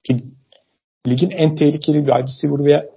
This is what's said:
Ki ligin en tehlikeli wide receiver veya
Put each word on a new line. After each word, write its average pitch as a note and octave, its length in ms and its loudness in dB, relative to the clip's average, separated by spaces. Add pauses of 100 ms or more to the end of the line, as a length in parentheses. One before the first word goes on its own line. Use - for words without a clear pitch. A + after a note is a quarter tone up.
Ki A#2+ 200 -2 (840)
ligin C#3 220 0
en D#3 260 0
tehlikeli D3+ 420 2
wide C3 240 0
receiver C#3+ 420 -4
veya D3 200 4 (120)